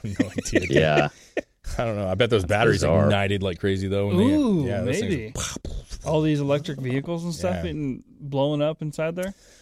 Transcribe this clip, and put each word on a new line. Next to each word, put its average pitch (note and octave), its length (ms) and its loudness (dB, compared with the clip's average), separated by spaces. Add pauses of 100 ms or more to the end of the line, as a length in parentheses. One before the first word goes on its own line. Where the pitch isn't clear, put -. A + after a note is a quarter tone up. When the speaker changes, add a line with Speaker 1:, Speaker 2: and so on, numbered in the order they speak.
Speaker 1:
I A2 40 -6
have G2+ 120 -2
no - 80 0
idea, - 320 -2
dude. - 120 -4
Speaker 2:
Yeah. D2+ 360 4 (720)
Speaker 1:
I B2 60 -2
don't A2 120 -2
know. G2+ 120 -2
I F#2+ 60 0
bet A2+ 160 2
those G#2 140 4
batteries A#2 380 4
Speaker 2:
Bizarre. D#2 220 4
Speaker 1:
ignited G2 380 2
like F#2 160 -2
crazy, G2 300 0
though. G2+ 200 0
When F#2+ 120 2
Speaker 3:
Ooh, B3 420 4
Speaker 1:
they, C3 60 -2
yeah, G2+ 140 -2
those C#3 180 -2
things - 140 -2
Speaker 3:
maybe. A2+ 140 -4
Speaker 1:
are - 40 -14
pop, - 300 -8
pop, - 140 -8
pop. - 300 -12
Speaker 3:
All D#3 140 0
these D3+ 200 2
electric C#3+ 400 -2
vehicles C#3 440 -4
and F3 100 -4
stuff F3+ 220 -2
Speaker 1:
Yeah. E3+ 60 -6
Speaker 3:
getting D3+ 420 -6 (160)
blown C#3+ 400 0
up D#3 220 -2
inside D#3+ 340 -4
there? F#3 160 -6 (300)